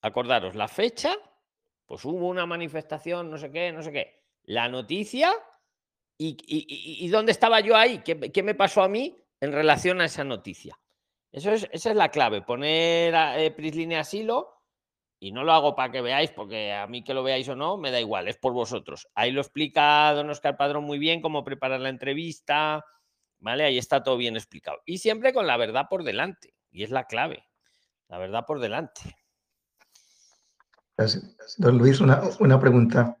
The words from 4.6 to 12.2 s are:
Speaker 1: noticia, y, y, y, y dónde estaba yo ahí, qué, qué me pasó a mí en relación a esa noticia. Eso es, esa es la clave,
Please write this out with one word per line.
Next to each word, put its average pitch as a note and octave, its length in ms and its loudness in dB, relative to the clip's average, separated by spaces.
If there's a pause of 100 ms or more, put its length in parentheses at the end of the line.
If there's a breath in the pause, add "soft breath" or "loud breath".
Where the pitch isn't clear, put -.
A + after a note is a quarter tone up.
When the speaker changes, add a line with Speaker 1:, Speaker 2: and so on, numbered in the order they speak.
Speaker 1:
noticia, G3+ 640 -2 (840)
y, D#3 180 -6 (100)
y, D3+ 220 -6
y, D#3 380 -12
y - 20 -4
dónde G#3+ 240 2
estaba A3+ 280 6
yo A3 160 4
ahí, A3+ 240 6
qué, D#3+ 180 -2 (140)
qué G3+ 100 0
me G3+ 120 -2
pasó G3 280 4
a F#3+ 60 4
mí A#3+ 360 -6 (160)
en C#3+ 120 -4
relación D#3 480 4
a E3+ 60 4
esa D3 180 -6
noticia. G2+ 540 -12 (520)
Eso F3 220 -2
es, G#3+ 200 -2
esa F#3+ 180 -4
es G#3+ 60 2
la E3+ 140 4
clave, A2 320 2